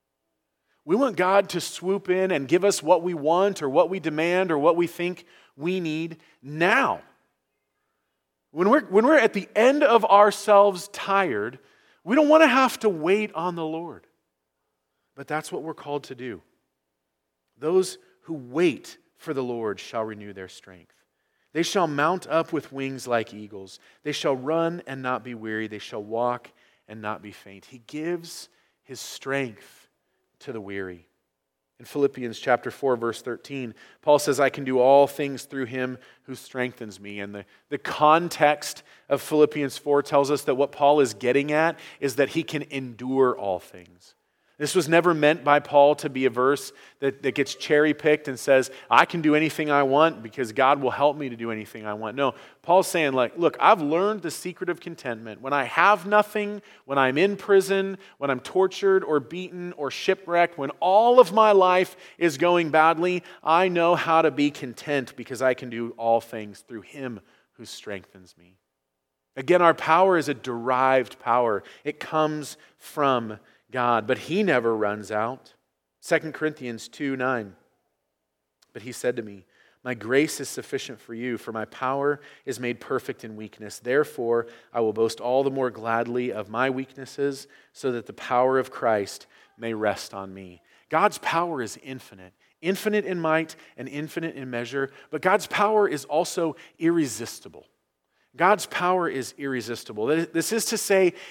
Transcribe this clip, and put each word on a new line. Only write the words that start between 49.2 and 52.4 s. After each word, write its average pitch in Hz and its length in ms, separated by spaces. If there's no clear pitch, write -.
do 151 140
anything 151 340
I 143 140
want 147 360
because 113 300
God 131 320
will 127 80
help 139 260
me 147 120
to 120 80
do 117 160
anything 107 340
I 104 80
want." 107 220
No, 135 180